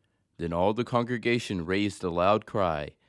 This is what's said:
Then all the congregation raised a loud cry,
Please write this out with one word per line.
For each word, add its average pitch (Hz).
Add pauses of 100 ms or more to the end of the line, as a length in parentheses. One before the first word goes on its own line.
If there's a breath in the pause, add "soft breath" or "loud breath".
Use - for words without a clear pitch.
(360)
Then 82
all 92
the 117
congregation 117
raised 98
a 87
loud 95
cry, 82 (180)